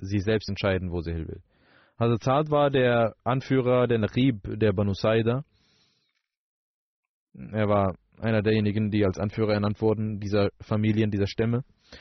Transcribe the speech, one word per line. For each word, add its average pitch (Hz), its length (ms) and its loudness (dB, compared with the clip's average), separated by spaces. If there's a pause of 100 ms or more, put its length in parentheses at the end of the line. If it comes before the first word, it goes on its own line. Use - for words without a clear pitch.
sie 98 180 -2
selbst 107 300 -2
entscheiden, 92 420 -2
wo 85 100 -4
sie 82 120 -6
hin 82 140 -6
will.“ - 160 -14 (560)
Hazrat 117 240 0
Saad 147 260 0
war 147 220 2
der 120 520 2
Anführer, 123 640 2
der 117 140 2
Naqib 110 600 -2
der 107 140 2
Banu 101 220 0
Saida. 113 500 0 (1900)
Er 101 320 -4
war 98 320 0 (200)
einer 110 220 0
derjenigen, 107 480 0
die 104 160 2
als 95 140 0
Anführer 107 340 -2
ernannt 104 260 -2
wurden, 107 400 -2
dieser 101 300 0 (100)
Familien, 107 520 0
dieser 98 160 0
Stämme. 117 360 -2 (380)